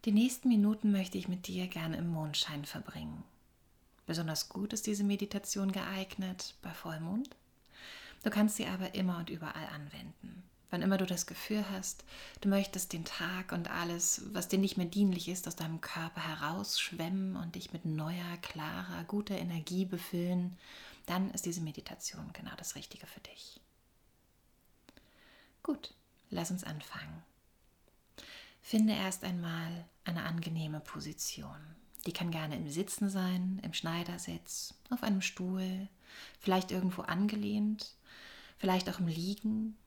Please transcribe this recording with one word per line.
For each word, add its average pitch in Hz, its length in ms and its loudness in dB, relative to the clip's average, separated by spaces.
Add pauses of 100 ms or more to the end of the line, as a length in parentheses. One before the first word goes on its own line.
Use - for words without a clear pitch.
Die 220 60 6
nächsten 247 380 6
Minuten 214 420 8
möchte 190 260 2
ich 185 120 -2
mit 180 180 -2
dir 180 200 -2
gerne 165 280 -2
im 170 140 0
Mondschein 151 560 0
verbringen. - 580 -8 (840)
Besonders 160 440 0
gut 202 240 -2
ist 214 120 -2
diese 202 200 2
Meditation 202 680 2
geeignet 190 880 -4
bei 170 100 -8
Vollmond. 170 680 -4 (840)
Du 220 60 4
kannst 208 280 6
sie 220 80 0
aber 185 300 -2
immer 180 220 4
und 170 120 -6
überall 160 380 -4
anwenden. - 760 -12 (280)
Wann 180 100 0
immer 190 160 6
du 185 80 4
das 180 200 0
Gefühl 214 440 -2
hast, 190 340 -6 (380)
du 196 80 4
möchtest 196 420 2
den 165 140 -2
Tag 180 480 -4
und 170 180 -2
alles, 170 520 0 (100)
was 180 160 0
dir 190 100 6
nicht 196 160 4
mehr 180 120 4
dienlich 180 420 6
ist, 180 180 -4
aus 165 80 -4
deinem 160 240 -2
Körper 165 400 -4
herausschwemmen 170 1160 0
und 170 180 -4
dich 185 160 -8
mit 175 140 -6
neuer, 170 560 -2
klarer, 170 640 -4
guter 208 320 0
Energie 175 480 0
befüllen, 180 720 0 (480)
dann 185 260 2
ist - 140 -4
diese 170 160 -2
Meditation - 720 -6
genau - 240 -10
das - 180 -8
Richtige - 320 -12
für - 140 -16
dich. - 400 -16 (2000)
Gut, - 320 -2 (360)
lass 170 220 -2
uns 185 140 -2
anfangen. 156 580 -10 (1400)
Finde 220 320 6
erst 190 320 0
einmal 170 600 -2 (200)
eine 170 180 0
angenehme 160 560 0
Position. 147 800 -8 (460)
Die 170 80 -2
kann 175 180 0
gerne 156 240 -2
im 151 140 -2
Sitzen 196 400 0
sein, 185 520 2
im 165 120 -4
Schneidersitz, 170 1000 -4 (160)
auf 240 140 0
einem 190 180 4
Stuhl, 185 680 0 (520)
vielleicht 185 320 4
irgendwo 180 320 2
angelehnt, 208 880 2 (640)
vielleicht 185 320 4
auch 185 100 -4
im 175 80 4
Liegen 214 800 0